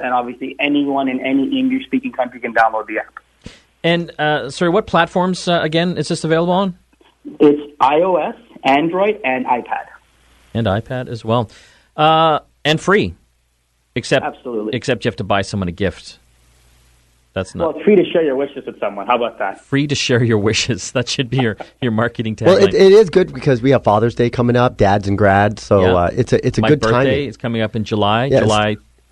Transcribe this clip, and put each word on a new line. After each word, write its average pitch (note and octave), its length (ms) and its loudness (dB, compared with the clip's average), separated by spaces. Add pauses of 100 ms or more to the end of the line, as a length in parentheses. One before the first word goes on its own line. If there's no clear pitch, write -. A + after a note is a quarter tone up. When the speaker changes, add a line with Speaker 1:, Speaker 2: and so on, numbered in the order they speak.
Speaker 1:
and B2+ 140 -4
obviously B2 460 -6
anyone C#3 480 -2
in B2+ 180 -4
any C3+ 320 -2
English-speaking C3 540 -4
country B2 260 -6
can A#2 160 -8
download A2 320 0
the G#2+ 140 -8
app. - 140 -12 (680)
Speaker 2:
And, E3+ 380 -2
uh, D3 300 -2
sorry, E3+ 200 -2
what G#3+ 160 0
platforms, F3+ 640 -2
uh, E3+ 140 2
again, E3 360 -2
is D3+ 80 -4
this E3+ 160 -6
available E3 300 0
on? F#3+ 260 -2 (600)
Speaker 1:
It's D3 200 6 (200)
I D3 220 2
O F#3 140 0
S, D#3+ 200 -4 (260)
Android, F3 600 0
and B2+ 220 -4
iPad. B2 400 -4 (680)
Speaker 2:
And A2 140 -2
iPad A2+ 420 -4
as A2+ 160 -12
well. A2+ 260 -2 (460)
Uh, D#3+ 440 4 (240)
and D3+ 160 0
free, E3 340 0 (800)
except B2+ 300 -2
Speaker 1:
Absolutely. A#2 520 -6
Speaker 2:
except A#2 280 -4
you B2+ 40 -4
have - 80 -4
to G#2+ 80 -8
buy G2 180 0
someone G2 260 -6
a F2 40 -6
gift. - 460 -6 (1120)
That's F#2+ 220 -6
not B2 140 -2
Speaker 1:
Well, - 80 -6
it's - 80 -12
free G#3 120 6
to E3+ 140 6
share E3+ 140 0
your C3+ 120 0
wishes C#3 300 -6
with A#2 140 -12
someone. G2+ 260 -6
How B2 100 2
about A#2 220 -4
that? G2 220 -6
Speaker 2:
Free C#3 260 -2
to C#3+ 80 -4
share B2 280 0
your A2+ 160 2
wishes. G#2 540 -2
<laughs> B2+ 80 -2
That B2 80 -4
should A#2 220 -4
be B2+ 80 -4
your, A2+ 180 -2 (240)
your A#2+ 120 -2
marketing A2 440 -2
tagline. - 100 -4
Speaker 3:
Well, F#3+ 120 6
it, G3 160 4
it F#3+ 180 6
is G#3 160 8
good F#3 240 2
because B2+ 300 0
we C3+ 80 4
have B2 140 2
Father's A2 320 2
Day A#2+ 120 2
coming A#2+ 280 0
up, B2 200 2
dads G2+ 320 2
and G2 80 0
grads, G2+ 460 2
so, G2+ 180 4
Speaker 2:
Yeah. F#2 140 4
Speaker 3:
uh, F2 180 2
it's - 220 -2
a, - 120 0
it's - 120 -2
a - 20 2
Speaker 2:
My A2 80 2
Speaker 3:
good D3 120 2
Speaker 2:
birthday A#2+ 240 2
Speaker 3:
timing. C3+ 240 -2
Speaker 2:
is G#2+ 100 -14
coming A#2 240 -4
up G#2+ 140 -4
in G#2+ 80 -4
July, G#2+ 420 0
Speaker 3:
Yes. C3+ 160 2
Speaker 2:
July G#2+ 340 2 (360)